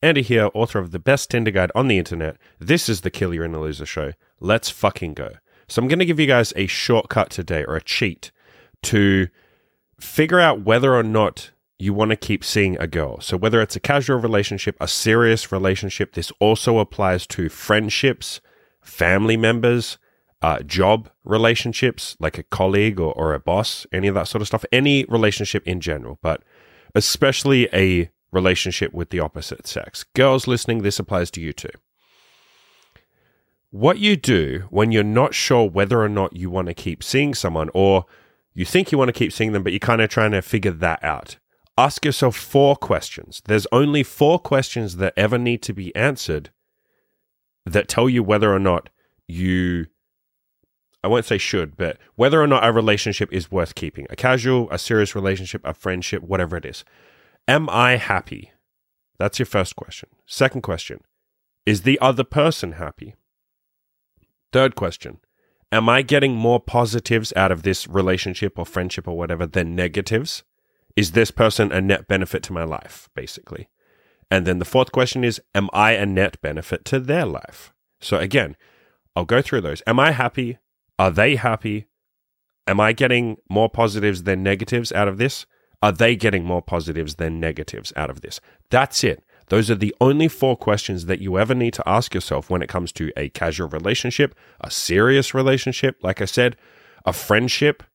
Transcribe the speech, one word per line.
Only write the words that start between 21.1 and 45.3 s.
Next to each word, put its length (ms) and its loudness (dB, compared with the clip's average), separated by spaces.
relationships, 960 0
like 200 -4
a 40 -12
colleague 560 0
or, 140 -2
or 220 0
a 40 -4
boss, 540 -2
any 160 0
of 60 0
that 140 0
sort 120 -4
of 60 -4
stuff, 260 -4
any 320 2
relationship 640 0
in 140 -4
general, 420 -6
but 200 -2
especially 800 2
a 360 2
relationship 640 0
with 160 -8
the 100 -4
opposite 460 -8
sex. 380 -12
Girls 320 4
listening, 360 -2
this 160 0
applies 340 -2
to 80 -12
you 120 -8
too. 180 -12
What 280 2
you 180 4
do 540 0
when 220 4
you're 120 4
not 300 2
sure 340 4
whether 340 2
or 60 2
not 280 -2
you 140 -6
wanna 240 -4
keep 300 -8
seeing 300 0
someone, 400 -4
or 320 4
you 100 -4
think 260 2
you 80 2
wanna 140 2
keep 200 -2
seeing 200 -2
them, 100 0
but 100 -2
you're 60 -2
kinda 300 2
trying 240 2
to 100 0
figure 300 0
that 320 -2
out. 320 -6
Ask 280 2
yourself 320 0
four 400 4
questions. 680 -6
There's 280 0
only 300 2
four 360 2
questions 580 -4
that 200 -2
ever 220 2